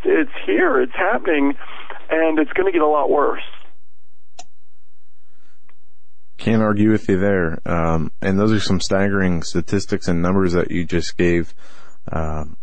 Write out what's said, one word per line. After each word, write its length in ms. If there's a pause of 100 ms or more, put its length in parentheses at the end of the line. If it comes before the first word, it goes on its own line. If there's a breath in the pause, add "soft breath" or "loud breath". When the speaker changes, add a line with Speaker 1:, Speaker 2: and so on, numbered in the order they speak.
Speaker 1:
it's 280 (140)
here. 360
It's 140
happening, 580 (560 loud breath)
and 300
it's 140
gonna 180
get 100
a 60
lot 220
worse. 340 (3000)
Speaker 2:
Can't 240
argue 300
with 180
you 80
there. 480
Um, 460 (100)
and 160
those 140
are 80
some 200
staggering 640
statistics 640
and 140
numbers 320
that 180
you 140
just 320
gave. 380 (560 soft breath)
Um, 520